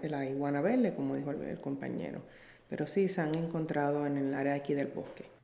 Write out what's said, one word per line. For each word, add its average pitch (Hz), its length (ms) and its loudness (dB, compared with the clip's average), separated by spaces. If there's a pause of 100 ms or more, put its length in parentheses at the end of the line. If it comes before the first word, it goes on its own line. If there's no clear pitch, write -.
(100)
la 139 160 -2
iguana 143 340 0
verde, 214 340 4
como 139 220 0
dijo 139 140 -2
el, 151 120 -4
el - 200 -6
compañero. 135 580 -4 (480)
Pero - 180 -2
sí 196 220 2
se 185 140 0
han 156 120 2
encontrado 156 680 0
en 143 140 2
el 139 160 2
área 139 180 2
aquí 143 220 0
del 139 140 0
bosque. - 360 -8 (200)